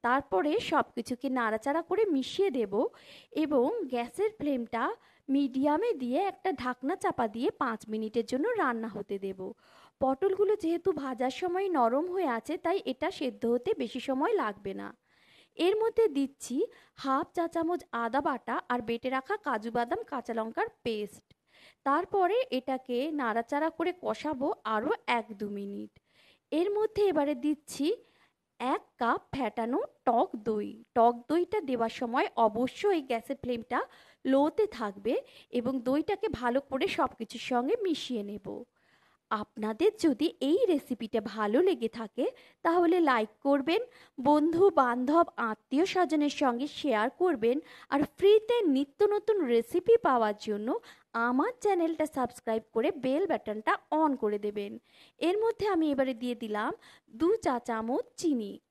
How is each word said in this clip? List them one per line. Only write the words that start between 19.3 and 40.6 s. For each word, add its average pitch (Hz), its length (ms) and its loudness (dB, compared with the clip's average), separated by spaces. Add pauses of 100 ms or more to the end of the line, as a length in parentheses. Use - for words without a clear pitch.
কাজু 233 340 -4
বাদাম 240 300 -2 (100)
কাঁচা 240 240 -6
লঙ্কার 226 340 -4 (140)
পেস্ট। 208 420 -6 (640)
তারপরে 359 500 2 (140)
এটাকে 254 460 -4 (160)
নাড়াচাড়া 285 580 -2
করে 339 300 -2
কষাবো 277 480 -4 (160)
আরও 220 260 0 (180)
এক 226 180 0 (100)
দু 208 120 -8
মিনিট। 202 440 -10 (600)
এর 339 180 2
মধ্যে 427 380 0
এবারে 294 260 2
দিচ্ছি 294 520 -4 (720)
এক 269 220 -2 (160)
কাপ 247 220 0 (120)
ফ্যাটানো 240 460 -2 (260)
টক 247 240 4 (160)
দই। 208 240 -4 (260)
টক 240 200 6 (140)
দইটা 349 320 0
দেওয়ার 233 400 -2
সময় 247 260 0 (100)
অবশ্যই 247 680 2
গ্যাসের 247 380 -6
ফ্লেমটা 240 400 -4 (440)
লোতে 277 400 4 (140)
থাকবে 208 360 -4 (360)
এবং 233 300 -2
দইটাকে 311 460 0 (140)
ভালো 247 200 0
করে 269 280 -4
সব 277 280 0
কিছুর - 340 -10
সঙ্গে 254 320 0
মিশিয়ে 262 480 -4
নেব। 196 180 -12 (840)
আপনাদের 214 600 -2 (140)
যদি 294 220 2 (140)
এই 294 260 2